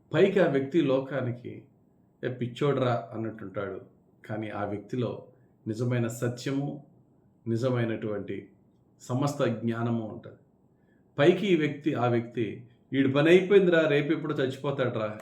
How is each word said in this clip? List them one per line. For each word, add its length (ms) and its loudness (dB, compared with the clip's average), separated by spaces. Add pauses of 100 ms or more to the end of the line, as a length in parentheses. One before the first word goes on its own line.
(140)
పైకి 260 4
ఆ 80 6
వ్యక్తి 340 2
లోకానికి, 800 -4 (640)
"ఏ 40 -4
పిచ్చోడ్రా" 840 -2
అన్నట్టుంటాడు, 680 -8 (440)
కానీ 240 -8
ఆ 160 -4
వ్యక్తిలో 580 -6 (440)
నిజమైన 400 -2
సత్యము, 760 -4 (640)
నిజమైనటువంటి 1040 -2 (520)
సమస్త 420 -2
జ్ఞానము 640 -2
ఉంటది. 260 -14 (840)
పైకి 280 6
ఈ 80 6
వ్యక్తి, 380 0
ఆ 140 0
వ్యక్తి, 600 -2 (260)
"ఈడి 180 2
పని 180 4
అయిపోయిందిరా, 580 6
రేపు 260 2
ఎప్పుడు 200 -4
చచ్చిపోతాడురా, 880 -2